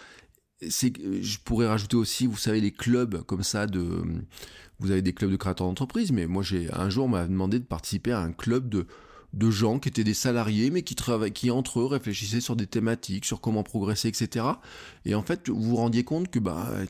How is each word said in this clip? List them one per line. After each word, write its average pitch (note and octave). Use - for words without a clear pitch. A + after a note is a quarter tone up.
C'est, -
je G2+
pourrais A#2
rajouter G#2+
aussi, A#2
vous A2
savez, A2
les G2+
clubs A#2
comme G2
ça G#2
de, F2
vous F#2+
avez F#2+
des F#2+
clubs G2
de F#2+
créateurs F#2
d'entreprise, C3+
mais G2
moi F#2
j'ai, F2+
un F#2+
jour A#2+
on C3
m'a F2+
demandé F#2+
de B2+
participer -
à A#2+
un E2
club B2
de, G2+
de A2
gens A2
qui -
étaient -
des G#2+
salariés, A#2
mais F3
qui -
travaillaient, A2
qui A#2+
entre B2+
eux A#2+
réfléchissaient A2+
sur A#2+
des G#2
thématiques, A2
sur -
comment A2
progresser, G#2
et G#2+
cetera. A#2
Et -
en G#2+
fait, -
vous A2
vous A#2
rendiez A#2
compte D#3+
que, B2+
bah, F2+